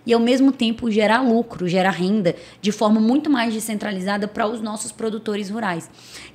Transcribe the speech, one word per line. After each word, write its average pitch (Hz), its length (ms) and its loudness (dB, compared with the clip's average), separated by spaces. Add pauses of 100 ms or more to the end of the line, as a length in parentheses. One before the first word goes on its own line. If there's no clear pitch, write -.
e, 233 60 0
ao 233 80 4
mesmo 254 320 4
tempo, 233 400 -2
gerar 214 300 4
lucro, 233 440 0
gerar 185 260 2
renda 180 440 0 (260)
de 202 120 0
forma 220 260 2
muito 262 300 2
mais 240 240 0
descentralizada 208 760 -4
pra 220 180 -4
os 220 140 -4
nossos 220 320 -8
produtores 214 580 -6
rurais. 196 400 -4 (460)